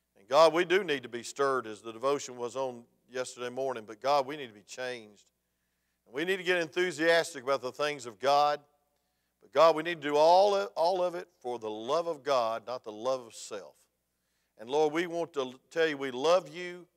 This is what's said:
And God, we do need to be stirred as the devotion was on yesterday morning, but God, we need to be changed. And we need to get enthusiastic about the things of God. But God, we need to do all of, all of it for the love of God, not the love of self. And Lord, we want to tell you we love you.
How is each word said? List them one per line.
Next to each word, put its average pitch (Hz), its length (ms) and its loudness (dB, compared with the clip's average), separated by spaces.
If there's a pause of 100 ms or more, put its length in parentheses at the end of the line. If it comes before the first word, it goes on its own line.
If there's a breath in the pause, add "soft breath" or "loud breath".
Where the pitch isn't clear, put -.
(180)
And 98 100 -20
God, 156 260 8
we 175 120 2
do 185 180 2
need 143 200 -2
to 120 60 -12
be 117 140 -10
stirred 131 440 -2
as 107 140 -12
the 113 100 -12
devotion 127 460 -4
was 120 180 -6
on 127 300 -8 (240)
yesterday 123 400 -8
morning, 123 360 -6
but 107 160 -16
God, 139 240 2
we 143 100 -8
need 139 120 -12
to 110 60 -20
be 101 100 -20
changed. 117 680 -12 (720)
And 104 80 -20
we 147 120 -4
need 190 120 0
to 185 60 -8
get 180 140 2
enthusiastic 165 880 0
about 135 180 0
the 123 100 -6
things 147 340 -6
of 107 140 -14
God. 147 420 2 (800)
But 101 120 -20
God, 156 220 8
we 156 80 -2
need 170 180 -6
to 139 80 -4
do 147 80 2
all 185 380 6
of, 196 200 -2
all 180 260 0
of 175 140 -2
it - 140 -12 (100)
for 123 200 -8
the 110 100 -8
love 127 380 -2
of 147 160 -6
God, 117 440 0
not 123 160 -8
the 113 80 -12
love 123 300 -4
of 113 120 -20
self. 90 420 -14 (800)
And 113 120 -16
Lord, 151 220 2
we 170 160 -2
want 170 260 -6
to 131 240 -6 (120)
tell 160 180 2
you 147 100 -2
we 135 140 -6
love 151 380 2
you. 175 480 -12